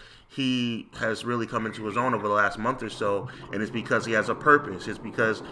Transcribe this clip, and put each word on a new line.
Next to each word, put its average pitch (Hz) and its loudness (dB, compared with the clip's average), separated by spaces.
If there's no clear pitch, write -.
he 123 -2
has 110 -2
really 117 -2
come 113 -2
into 107 -6
his 101 -4
own 123 2
over 104 -2
the 104 4
last 104 4
month 123 0
or 107 -4
so, 101 -2
and 101 -2
it's 110 -2
because 113 0
he 117 -2
has 107 4
a 113 0
purpose. 120 4
It's 104 -8
because 110 0